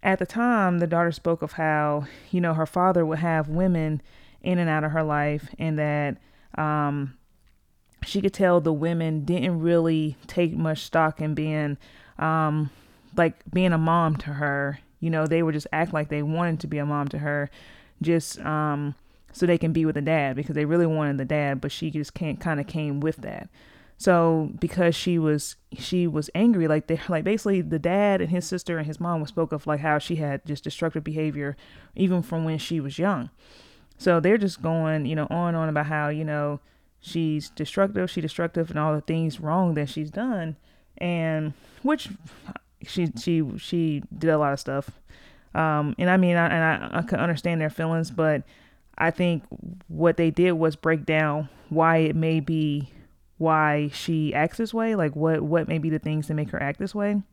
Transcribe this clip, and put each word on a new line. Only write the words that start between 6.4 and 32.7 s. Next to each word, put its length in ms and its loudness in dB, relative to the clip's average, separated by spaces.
um, 580 -2
she 160 -4
could 140 0
tell 260 4
the 140 0
women 520 -2
didn't 340 0
really 680 2
take 280 0
much 260 -2
stock 420 0
in 140 -2
being, 420 -2
um, 540 0
like, 200 4
being 200 4
a 40 2
mom 380 2
to 180 -8
her. 460 -2
You 100 -2
know, 160 0
they 160 2
would 100 2
just 180 -4
act 220 0
like 160 -2
they 140 -2
wanted 380 -2
to 60 -8
be 120 -4
a 80 -2
mom 220 -2
to 100 -6
her, 320 -4
just, 380 0
um, 560 -2
so 140 0
they 140 4
can 120 0
be 140 2
with 80 2
the 80 -2
dad, 340 0
because 200 -4
they 100 0
really 220 4
wanted 320 0
the 60 -2
dad, 360 0
but 100 -6
she 200 -6
just 240 -6
can't, 260 -4
kinda 220 -2
came 380 -4
with 160 0
that. 320 -12
So 560 4
because 380 2
she 240 2
was, 380 0
she 300 0
was 260 -2
angry, 340 4
like, 200 2
they, 200 0
like, 160 0
basically 380 0
the 160 -2
dad 420 2
and 120 -2
his 160 -2
sister 320 -4
and 80 -4
his 120 -8
mom 280 -2
spoke 240 -2
of, 160 -6
like, 140 0
how 180 2
she 160 -4
had 280 -4
just 200 -8
destructive 400 -4
behavior 520 -4
even 280 2
from 200 -4
when 140 -2
she 220 -4